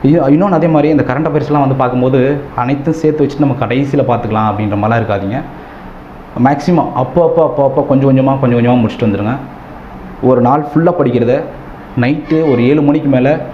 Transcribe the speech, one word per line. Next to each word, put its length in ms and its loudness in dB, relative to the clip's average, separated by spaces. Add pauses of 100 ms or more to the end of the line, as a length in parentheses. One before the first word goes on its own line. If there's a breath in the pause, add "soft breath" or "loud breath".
இ-, 320 4
இன்னொன்னு 140 2
அதே 180 2
மாதிரி 240 2
இந்த 120 2
கரண்ட் 260 -2
அஃபேர்ஸ்லாம் 300 0
வந்து 160 2
பார்க்கும்போது 640 0 (180)
அனைத்தும் 380 -2
சேர்த்து 320 0
வச்சுட்டு 140 -6
நம்ம 200 2
கடைசியில 480 0
பார்த்துக்கலாம் 440 0
அப்படின்ற 240 -2
மாதிரிலாம் 280 0
இருக்காதீங்க. 380 -4 (1000 loud breath)
மேக்ஸிமம் 500 0
அப்போ, 300 0
அப்போ, 200 2
அப்போ, 200 0
அப்போ 180 2
கொஞ்சம் 360 2
கொஞ்சமா, 220 2
கொஞ்சம் 200 2
கொஞ்சமா 280 2
முடிச்சுட்டு 160 -4
வந்துடுங்க. 320 0 (880)
ஒரு 200 4
நாள் 320 2
ஃபுல்லா 260 4
படிக்கிறத 420 0 (580)
நைட்டு 520 0
ஒரு 160 2
ஏழு 140 4
மணிக்கு 280 2
மேல 300 2 (140)